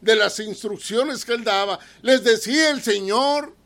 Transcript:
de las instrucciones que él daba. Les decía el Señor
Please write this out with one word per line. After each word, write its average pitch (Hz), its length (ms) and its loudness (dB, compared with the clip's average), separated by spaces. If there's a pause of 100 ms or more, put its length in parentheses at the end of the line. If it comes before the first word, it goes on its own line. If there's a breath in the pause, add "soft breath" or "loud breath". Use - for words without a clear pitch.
de 220 160 4
las 208 240 0
instrucciones 220 840 -6
que 240 100 -4
él 233 100 -4
daba. 196 340 -2 (240 loud breath)
Les 262 220 4
decía 247 460 2
el 269 120 -2
Señor 240 720 0 (120)